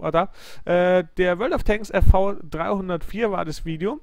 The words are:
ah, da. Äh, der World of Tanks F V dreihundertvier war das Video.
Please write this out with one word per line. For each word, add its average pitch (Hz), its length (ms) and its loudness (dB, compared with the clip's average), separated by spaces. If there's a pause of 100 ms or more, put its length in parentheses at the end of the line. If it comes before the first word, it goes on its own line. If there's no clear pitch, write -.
ah, 160 100 -4
da. 170 220 0 (320)
Äh, 180 400 4 (140)
der 180 200 2
World 262 140 -2
of 285 100 0
Tanks 214 280 0
F 190 160 4
V 196 360 6
dreihundertvier 185 880 -4
war 180 140 -4
das 156 220 -8
Video. 170 360 -4